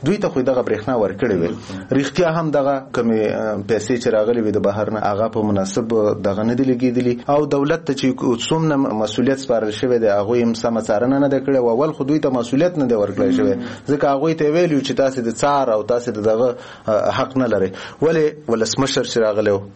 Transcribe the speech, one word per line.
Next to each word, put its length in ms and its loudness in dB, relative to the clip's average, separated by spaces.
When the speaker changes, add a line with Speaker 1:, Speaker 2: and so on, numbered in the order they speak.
Speaker 1:
دوی 180 0
ته 60 0
خو 140 0
دغه 260 2
برېښنا 340 -2
ورکړې 380 0
وي. 100 0
رښتیا 300 0
هم 120 -2
دغه 240 2
کمې، 300 2
پیسې 340 0
چې 140 0
راغلي 300 2
وي 100 0
د 120 0
بهر 280 -2
نه، 40 -2
هغه 260 0
په 140 0
مناسب 440 -2
دغه 200 -2
نه 60 0
دي 160 2
لګېدلي. 440 0
او 180 2
دولت 380 0
ته 100 -2
چې 120 -2
څومره 280 2
مسؤلیت 440 0
سپارل 240 0
شوی 280 0
دی، 140 4
هغوی 300 2
هم 120 2
سمه 260 -2
څارنه 440 0
نه 40 2
ده 120 0
کړې. 160 0
او 140 2
اول 220 0
خو 120 -6
دوی 140 0
ته 120 0
مسؤلیت 480 0
نه 80 0
دی 80 2
ورکړی 420 0
شوی، 180 2
Speaker 2:
مم. 120 -8
Speaker 1:
ځکه 160 2
هغوی 300 2
ته 100 0
یې 100 4
ویلي 200 2
وو 120 0
چې 160 -4
تاسې 180 0
د 100 -2
څار 320 2
او 80 0
تاسې 280 -2
د 100 -6
دغه، 180 2
حق 180 -2
نه 100 2
لرئ. 240 0
ولې 240 2
ولسمشر 560 0
چې 220 -4
راغلی 240 2
و 100 2